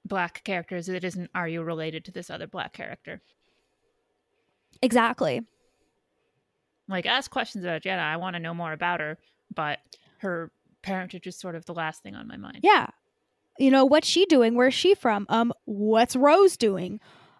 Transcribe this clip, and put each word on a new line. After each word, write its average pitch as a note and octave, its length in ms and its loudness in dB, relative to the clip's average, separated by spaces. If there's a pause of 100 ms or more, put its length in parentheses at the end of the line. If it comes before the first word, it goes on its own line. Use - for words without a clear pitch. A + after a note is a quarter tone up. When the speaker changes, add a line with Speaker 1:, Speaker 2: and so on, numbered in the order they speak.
Speaker 1:
black F3+ 400 -6
characters F3 420 -8
that F3+ 180 -6
isn't, F3 300 -8
"Are F3 140 -4
you E3 140 -6
related D#3+ 420 -8
to F3+ 80 -18
this F#3 180 -14
other - 160 -12
black - 260 -12
character?" - 480 -16 (1600)
Speaker 2:
Exactly. A3+ 580 0 (1500)
Speaker 1:
Like, F#3 180 -6
ask C4 240 -2
questions A3+ 340 -6
about E3 180 -6
Jedi. F#3+ 160 -4
I D#3+ 180 -4
wanna F3 220 -8
know E3 160 -8
more E3+ 180 -8
about F3 280 -4
her, D#3 180 -8 (340)
but D3 280 -6 (380)
her E3+ 340 -8 (300)
parentage F#3 440 -10
is F3+ 100 -12
sort F3 200 -12
of E3 80 -16
the E3+ 100 -12
last D#3+ 280 -8
thing G2 120 -18
on - 140 -16
my - 80 -16
mind. - 260 -18
Speaker 2:
Yeah. F#4+ 260 4 (680)
You C4 120 4
know, C4+ 140 8
what's C#4+ 220 6
she F#4+ 200 4
doing? A#3+ 280 6
Where's B3+ 200 4
she F#4+ 200 4
from? G#3 340 0
Um, A#3 240 2 (120)
what's A3 500 2
Rose D#4 420 6
doing? F#3+ 440 -2 (400)